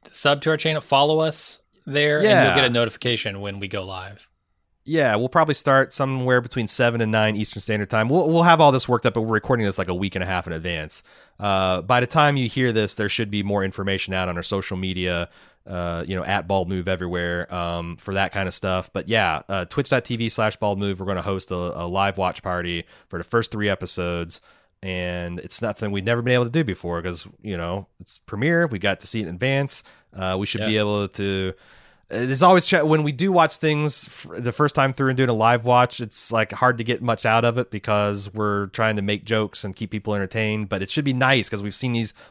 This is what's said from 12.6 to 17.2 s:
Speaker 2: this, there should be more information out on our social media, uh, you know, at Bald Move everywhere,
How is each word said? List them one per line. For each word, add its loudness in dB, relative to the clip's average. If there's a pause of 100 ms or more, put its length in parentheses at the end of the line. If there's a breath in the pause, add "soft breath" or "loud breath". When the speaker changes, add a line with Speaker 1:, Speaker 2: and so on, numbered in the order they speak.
Speaker 2:
this, 0
there -2
should -2
be -2
more 0
information -4
out -2
on -4
our -6
social -4
media, -2 (400 soft breath)
uh, -6
you -4
know, -4
at -2
Bald 0
Move -2
everywhere, -4